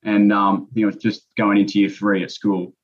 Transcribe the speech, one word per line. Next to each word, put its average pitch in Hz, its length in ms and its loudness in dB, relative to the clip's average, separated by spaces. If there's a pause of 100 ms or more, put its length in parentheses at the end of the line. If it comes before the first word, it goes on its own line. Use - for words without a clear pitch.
And, 104 280 2
um, 98 380 0
I - 40 -20
think 110 100 0
I - 20 0
was 101 100 -4
just - 300 -4 (100)
going 101 220 2
into 101 220 2
year 98 100 2
three 98 320 -2
at - 80 -8
school 92 420 -4 (120)